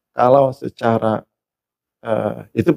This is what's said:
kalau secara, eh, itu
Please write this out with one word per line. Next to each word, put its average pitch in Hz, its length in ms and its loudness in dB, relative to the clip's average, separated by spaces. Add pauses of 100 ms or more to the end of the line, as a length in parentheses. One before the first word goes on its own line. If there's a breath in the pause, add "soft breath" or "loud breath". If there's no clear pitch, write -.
(100)
kalau 131 400 2
secara, 113 720 -4 (800)
eh, 110 560 -6
itu 156 200 2